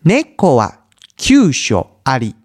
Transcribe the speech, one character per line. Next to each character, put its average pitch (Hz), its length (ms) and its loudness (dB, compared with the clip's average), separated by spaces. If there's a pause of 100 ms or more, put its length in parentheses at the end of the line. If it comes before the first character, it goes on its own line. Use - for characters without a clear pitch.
猫 196 540 0
は 107 240 -4 (360)
九 247 360 2
所 - 520 -4
あ 131 140 -2
り。 113 160 -8 (100)